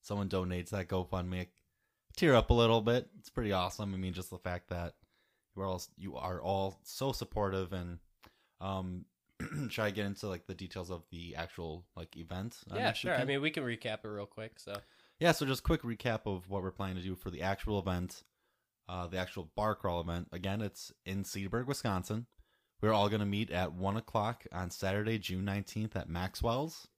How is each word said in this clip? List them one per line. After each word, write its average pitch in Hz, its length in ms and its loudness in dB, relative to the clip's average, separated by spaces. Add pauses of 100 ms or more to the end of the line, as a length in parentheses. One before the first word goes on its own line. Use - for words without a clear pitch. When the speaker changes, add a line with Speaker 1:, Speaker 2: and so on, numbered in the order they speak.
Speaker 1:
someone 101 260 -2
donates 90 420 0
that 95 180 -2
GoFundMe, 92 520 0
I 90 80 -4 (680)
tear 143 200 10
up 117 140 8
a 123 40 10
little 117 260 8
bit. 117 280 4 (100)
It's - 120 -20
pretty 113 220 0
awesome. 92 400 0
I 95 40 -2
mean, 92 160 -2
just 92 180 -6
the 90 80 -10
fact 87 300 -6
that 85 260 -4 (640)
you 95 60 -4
are 95 40 -2
all, 92 160 -2 (140)
you 87 200 -10
are 90 240 -4
all 98 440 0
so - 260 -2
supportive, 95 640 0
and, 87 260 -4 (640)
um, 92 440 -4 (360)
<clears throat> 143 280 -4
should 110 140 -2
I 107 80 2
get 101 160 0
into, 98 220 -4
like, 90 180 -6
the 95 80 -6
details 90 360 -8
of 85 200 -6
the 85 240 -10
actual, 82 500 -6 (120)
like, 82 200 -12
event, 92 400 -8 (140)
uh, 92 60 -6
Speaker 2:
Yeah, 240 80 -2
Speaker 1:
next - 160 0
Speaker 2:
sure. 180 120 -2
I - 40 2
Speaker 1:
weekend? 123 120 2
Speaker 2:
mean, 139 140 2
we 156 80 2
can 151 140 -4
recap 113 400 -4
it 110 40 -8
real 101 180 -6
quick. - 340 -12
So 101 140 -8 (460)
Speaker 1:
Yeah, 165 120 6
so 147 140 2
just 135 160 0
quick 160 200 2
recap 117 440 0
of 92 240 -4
what 98 120 -2
we're 92 100 -2
planning 95 240 -4
to 90 60 -6
do 92 120 -4
for 95 160 -8
the 78 120 -6
actual 98 360 0
event, 90 440 -2 (680)
uh, 90 180 -4
the 87 120 -4
actual 90 360 -4
bar 107 220 2
crawl 87 240 0
event. 85 320 -2
Again, 98 280 -2
it's - 320 -6 (140)
in 98 160 -2
Cedarburg, 98 440 -2
Wisconsin. 110 600 0 (540)
We're 107 120 6
all 104 160 6
gonna 104 160 2
meet 101 280 2
at 87 200 2
one 95 240 0
o'clock 113 560 0
on 90 180 -2
Saturday, 107 480 2
June 92 260 -2
nineteenth, 101 520 -2
at 71 120 -4
Maxwell's. 117 880 -2